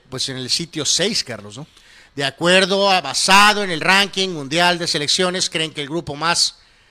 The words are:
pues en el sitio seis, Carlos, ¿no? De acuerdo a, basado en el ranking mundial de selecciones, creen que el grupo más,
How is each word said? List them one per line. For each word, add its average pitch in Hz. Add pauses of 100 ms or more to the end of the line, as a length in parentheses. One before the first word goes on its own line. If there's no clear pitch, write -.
pues 131
en 127
el 127
sitio 156
seis, 185
Carlos, 104
¿no? 147 (500)
De 139
acuerdo 185
a, 185
basado 202
en 190
el 156
ranking 190
mundial 170
de 170
selecciones, 180
creen 160
que 151
el 139
grupo 151
más, 165 (340)